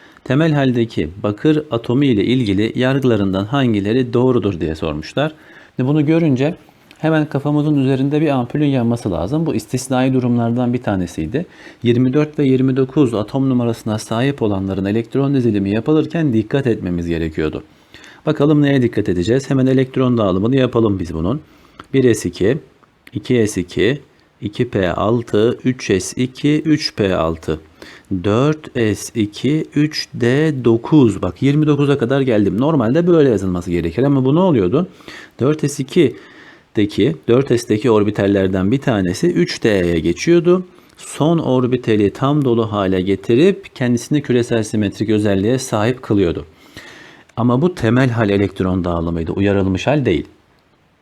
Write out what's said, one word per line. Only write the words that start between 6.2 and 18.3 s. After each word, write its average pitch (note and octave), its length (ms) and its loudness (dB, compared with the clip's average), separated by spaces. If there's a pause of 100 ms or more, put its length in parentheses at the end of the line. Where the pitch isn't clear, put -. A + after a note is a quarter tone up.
hemen D#3 320 0
kafamızın D3 540 0
üzerinde C#3 380 0
bir D#3+ 60 0
ampulün C3+ 380 -2
yanması A#2 460 0
lazım. G#2+ 340 -2
Bu D3 100 -2
istisnai C3 580 -2
durumlardan A#2+ 600 0
bir B2 100 -4
tanesiydi. F#2 600 -4 (380)
Yirmi B2+ 300 2
dört D3+ 260 0
ve D3 60 2
yirmi C3 320 2
dokuz C3 360 2
atom C3+ 360 -2
numarasına A#2 480 -2
sahip B2+ 440 -2
olanların F#2+ 440 -2
elektron A#2 500 0
dizilimi G#2 360 0
yapılırken D3+ 600 0
dikkat C3 340 0
etmemiz F2 400 -2
gerekiyordu. D#2+ 560 -2 (640)
Bakalım D3+ 360 2